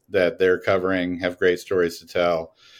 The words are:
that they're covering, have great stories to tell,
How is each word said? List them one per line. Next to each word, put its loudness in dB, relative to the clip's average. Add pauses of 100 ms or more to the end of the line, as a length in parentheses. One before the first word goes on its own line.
that 0
they're 4
covering, -2
have -4
great 2
stories -2
to -20
tell, -2 (240)